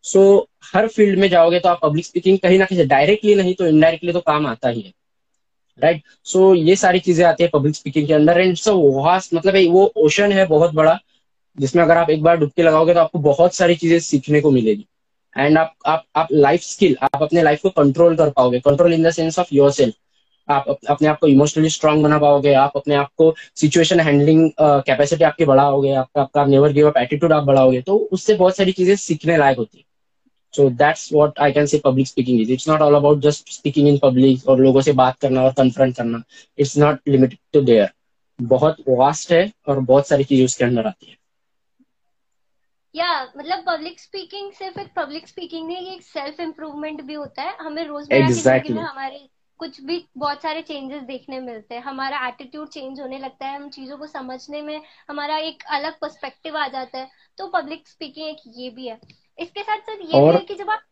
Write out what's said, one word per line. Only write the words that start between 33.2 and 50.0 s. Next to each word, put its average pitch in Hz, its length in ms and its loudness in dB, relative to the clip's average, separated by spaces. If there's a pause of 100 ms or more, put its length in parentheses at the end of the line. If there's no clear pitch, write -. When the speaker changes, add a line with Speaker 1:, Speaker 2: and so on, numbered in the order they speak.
Speaker 1:
just 147 260 -2 (120)
speaking 143 340 2
in 139 160 2
public 127 380 2
और 131 120 2
लोगों 135 220 4
से 147 100 0
बात 131 260 0
करना 131 260 -2
और 131 80 2
कन्फ्रंट 131 460 0
करना। 117 260 -6 (380)
It's 139 160 -2
not 147 200 2 (120)
limited 131 260 2 (200)
to 147 60 4
there। 113 260 2 (540)
बहुत 131 360 0 (120)
वास्ट 135 420 0
है 185 200 0 (160)
और 139 120 -2
बहुत 131 280 2
सारी 139 160 -2
चीजें 131 220 2
उसके 123 200 -4
अंदर 120 200 -2
आती - 240 -12
है। - 60 -20 (1800)
Speaker 2:
या, 339 280 -6 (140)
मतलब 359 300 -10
पब्लिक 339 320 -8
स्पीकिंग 392 520 -18
सिर्फ 381 280 -16
एक 403 80 -16 (100)
पब्लिक 302 300 -12
स्पीकिंग 330 400 -16
नहीं, 349 100 -12
ये 370 160 -16
एक 349 80 -20
सेल्फ - 380 -14
इम्प्रूवमेंट 311 640 -14
भी 277 120 -18
होता 285 280 -16
है। 349 180 -12
हमें 320 260 -12
रोजमर्रा 285 420 -2
की 123 60 0
जिंदगी 117 160 -2
Speaker 1:
Exactly। 131 260 -2
Speaker 2:
में 110 80 -8
हमारे 269 440 -14 (340)
कुछ 277 200 -16
भी 339 240 -10 (120)